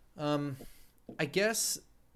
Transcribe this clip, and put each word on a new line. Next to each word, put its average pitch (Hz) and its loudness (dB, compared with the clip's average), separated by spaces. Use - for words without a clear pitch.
Um, 143 0
I 160 2
guess 214 2